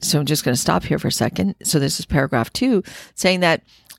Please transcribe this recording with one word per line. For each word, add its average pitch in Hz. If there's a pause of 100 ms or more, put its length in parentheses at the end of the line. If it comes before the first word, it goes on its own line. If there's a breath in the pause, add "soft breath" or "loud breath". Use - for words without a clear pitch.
So -
I'm 143
just 151
gonna 123
stop -
here -
for -
a -
second. 190
So 156
this 143
is -
paragraph 143
two, 240 (320 loud breath)
saying 185
that 165 (340 loud breath)